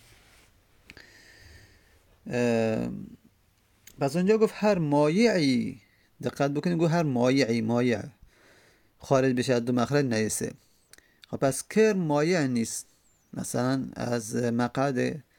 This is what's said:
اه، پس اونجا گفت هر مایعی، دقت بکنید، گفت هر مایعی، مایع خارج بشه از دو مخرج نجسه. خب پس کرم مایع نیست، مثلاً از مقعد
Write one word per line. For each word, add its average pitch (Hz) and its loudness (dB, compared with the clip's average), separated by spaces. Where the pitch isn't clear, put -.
اه، 120 0
پس 143 -2
اونجا 190 2
گفت 214 2
هر 208 2
مایعی، 147 2
دقت 143 -2
بکنید، 165 -2
گفت 160 2
هر 170 0
مایعی، 127 2
مایع 117 0
خارج 131 2
بشه 123 0
از 120 0
دو 127 -2
مخرج 135 0
نجسه. 110 -2
خب - -8
پس 135 -2
کرم 214 4
مایع 156 0
نیست، 120 -2
مثلاً 131 -2
از 120 -6
مقعد 123 -2